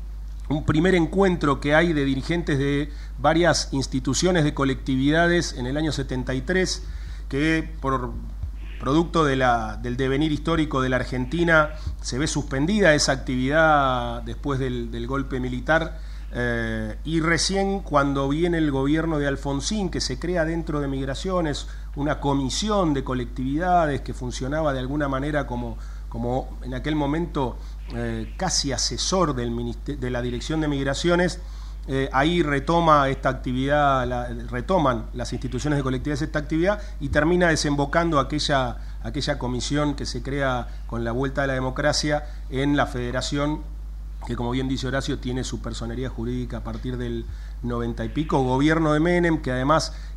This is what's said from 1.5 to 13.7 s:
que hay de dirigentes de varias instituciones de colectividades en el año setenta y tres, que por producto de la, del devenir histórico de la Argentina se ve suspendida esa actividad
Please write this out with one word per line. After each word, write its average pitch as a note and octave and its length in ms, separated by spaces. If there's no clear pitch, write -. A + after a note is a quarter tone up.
que D3 140
hay E3+ 180
de C#3+ 120
dirigentes C#3+ 540
de C#3+ 320
varias D#3+ 540
instituciones C#3 720
de D3 100
colectividades C#3+ 1040
en B2 80
el C3 100
año D#3 140
setenta C3 440
y C3 80
tres, F#3 440
que D#3 400
por B2+ 320
producto D#3 460
de C#3 120
la, A#2 400
del B2 200
devenir C3+ 340
histórico D3+ 520
de B2+ 60
la B2+ 80
Argentina D3+ 720
se - 180
ve D#3 100
suspendida D#3 640
esa D3 160
actividad C3 1120